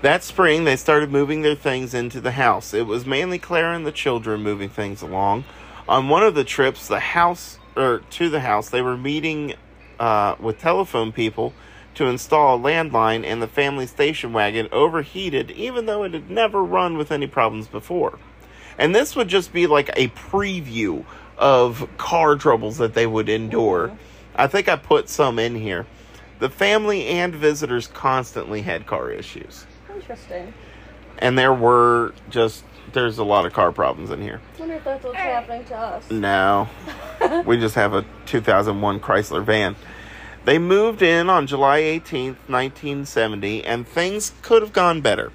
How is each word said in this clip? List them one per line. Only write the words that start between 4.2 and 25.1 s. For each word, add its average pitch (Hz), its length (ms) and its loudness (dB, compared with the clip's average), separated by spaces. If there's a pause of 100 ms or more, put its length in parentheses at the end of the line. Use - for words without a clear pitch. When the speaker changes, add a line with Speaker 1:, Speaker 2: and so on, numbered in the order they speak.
Speaker 1:
moving 101 260 -4
things 101 340 -8
along. 98 420 -2 (440)
On 135 200 2
one 165 140 4
of 214 120 4
the 143 100 0
trips, 131 420 -2
the 101 140 -2
house, - 580 -2 (180)
or 127 240 0 (100)
to 170 180 -2
the 151 120 -2
house, 104 280 -2
they 123 140 -2
were 123 140 -2
meeting, 147 580 -4 (440)
uh, 107 400 2
with 110 200 -6
telephone 160 540 -2
people 113 420 -4 (400)
to 143 120 0
install 131 500 4
a 120 40 -2
landline, 123 640 0
and 110 160 -4
the 113 80 -4
family 139 380 -2
station 143 460 -2
wagon 110 380 0
overheated, 156 840 -2
even 240 340 -6
though 208 180 -4
it 180 80 -8
had 165 180 -12
never 208 320 0
run 180 360 0
with 147 120 -6
any 143 160 -4
problems 110 400 -2
before. - 520 -6 (600)
And 165 160 2
this 269 220 2
would 233 120 -2
just 180 240 -2
be, 175 140 2
like, 147 300 4
a 127 120 2
preview 120 960 -4 (340)
of 123 580 4
car 160 400 2
troubles 113 420 2
that 113 160 0
they 117 120 2
would 110 240 0
endure. 110 580 0
Speaker 2:
Mm-hmm. - 80 -12 (400)
Speaker 1:
I 139 100 2
think 196 220 0
I 170 80 2
put - 320 2
some 127 300 0